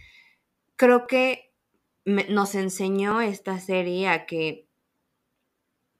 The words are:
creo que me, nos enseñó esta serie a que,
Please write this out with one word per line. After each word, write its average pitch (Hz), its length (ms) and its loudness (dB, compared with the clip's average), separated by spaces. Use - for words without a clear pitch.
creo 247 300 6
que 254 460 0
me, 196 200 0
nos 202 300 -2
enseñó 196 640 -2
esta 190 400 -4
serie 185 480 -2
a 165 180 0
que, 156 400 -6